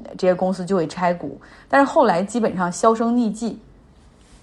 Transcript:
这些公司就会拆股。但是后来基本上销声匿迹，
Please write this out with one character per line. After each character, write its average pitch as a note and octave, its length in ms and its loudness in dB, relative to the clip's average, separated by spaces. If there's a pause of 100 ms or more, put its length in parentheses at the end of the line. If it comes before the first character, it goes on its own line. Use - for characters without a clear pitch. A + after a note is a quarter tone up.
(180)
这 F#3 100 0
些 F#3 60 6
公 F#3 180 -2
司 F#3 140 -6
就 F#3+ 100 0
会 D#3+ 120 2
拆 F3 260 -2
股。 D3+ 260 -10 (300)
但 C#4 100 4
是 C#4 60 6
后 C#4+ 180 4
来 F#3 200 2
基 G#3+ 160 -4
本 G#3 180 -2
上 F3+ 140 -2
销 A3+ 240 4
声 A#3 200 -2
匿 A#3 160 0
迹， G#3+ 300 -8 (800)